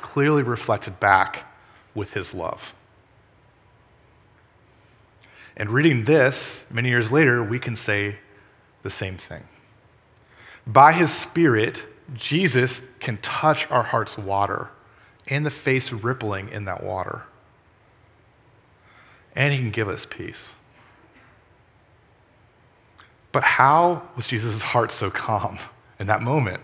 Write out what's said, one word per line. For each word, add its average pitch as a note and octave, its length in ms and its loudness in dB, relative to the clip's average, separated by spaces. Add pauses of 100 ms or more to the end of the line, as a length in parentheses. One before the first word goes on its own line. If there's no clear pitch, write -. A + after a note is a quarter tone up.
clearly C#3+ 400 2
reflected A2 560 -4
back F#2+ 520 4 (440)
with G2+ 180 -8
his F#2+ 220 -6
love. - 400 -8 (2750)
And G#2 140 -6
reading C3+ 340 4
this C#3 680 2
many A#2+ 180 -2
years A#2+ 240 2
later, B2+ 300 4
we A2+ 180 -4
can A2+ 160 -6
say G2+ 400 -2 (680)
the G2+ 80 -8
same F#2+ 260 -8
thing. - 280 -16 (1200)
By C3+ 260 8
his E3+ 200 4
Spirit, A#2+ 720 2 (300)
Jesus C3 680 0 (160)
can A2 200 -8
touch - 520 -2
our B2 140 2
heart's A2 340 -4
water G2 520 -4 (580)
and D3 180 -2
the C#3+ 40 -2
face C3 420 -2
rippling G#2+ 560 -6
in G2+ 160 -10
that F#2 180 -8
water. F#2+ 400 -8 (2250)
And C#3+ 160 0
he C3+ 80 -2
can A#2 100 -4
give G#2+ 180 -4
us - 160 -8
peace. - 520 -14 (2750)
But - 140 -2
how D#3+ 580 4 (120)
was A#2+ 120 -6
Jesus' A2 360 -4
heart A#2 300 0
so G2 180 -4
calm G2 480 -4 (400)
in G2 100 -6
that G#2+ 140 2
moment? A#2+ 420 -2